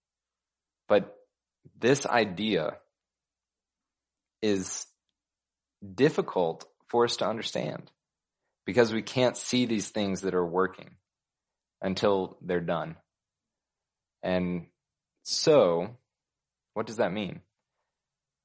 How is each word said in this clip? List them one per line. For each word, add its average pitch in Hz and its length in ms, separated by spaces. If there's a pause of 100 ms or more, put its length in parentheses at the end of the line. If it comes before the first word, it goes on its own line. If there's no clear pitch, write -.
(880)
But 101 280 (600)
this 135 280
idea 101 720 (1600)
is 98 440 (1080)
difficult 92 720 (220)
for 120 160
us 117 140
to 101 100
understand - 640 (760)
because 110 260
we 110 100
can't 127 340
see 123 300
these 110 220
things 98 340
that 92 120
are 90 120
working 92 440 (920)
until 95 600
they're 87 180
done. 82 360 (1300)
And 90 440 (560)
so, 104 720 (800)
what 113 120
does 113 100
that 104 160
mean? 101 280 (1040)